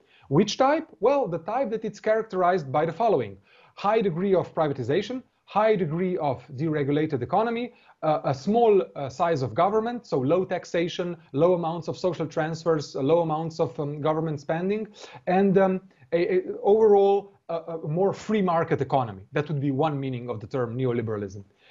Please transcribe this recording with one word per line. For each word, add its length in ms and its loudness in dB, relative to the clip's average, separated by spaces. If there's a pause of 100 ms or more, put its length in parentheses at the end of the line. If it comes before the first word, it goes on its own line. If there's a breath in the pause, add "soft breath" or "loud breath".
(300 soft breath)
Which 280 2
type? 300 2 (140)
Well, 260 2
the 100 -6
type 320 -4
that 160 -6
it's 140 -10
characterized 720 0
by 160 2
the 40 -2
following. 460 0 (380 soft breath)
High 260 0
degree 320 0
of 220 0
privatization, 640 -2 (220)
high 320 2
degree 420 -2
of 260 -2 (120)
deregulated 640 0
economy, 520 -2 (280 soft breath)
uh, 220 0
a 100 0
small, 480 4 (140)
uh, 120 -8
size 360 0
of 100 -4
government, 540 0
so 100 -2
low 280 2
taxation, 720 -4 (180 soft breath)
low 200 4
amounts 340 -4
of 80 -6
social 300 -2
transfers, 680 -2
uh, 60 -4
low 200 4
amounts 380 -4
of, 200 -2
um, 220 -6
government 400 0
spending, 460 -4 (400 loud breath)
and, 320 4
um, 220 2 (300 soft breath)
a, 260 2
a 40 0 (220)
overall, 680 4 (160)
uh, 340 -6
a 40 -6
more 260 0
free 280 -2
market 400 2
economy. 400 -2 (120)
That 140 0
would 140 -4
be 80 0
one 300 0
meaning 300 -6
of 100 -6
the 80 -14
term 280 -4
neoliberalism. 680 -4 (280 loud breath)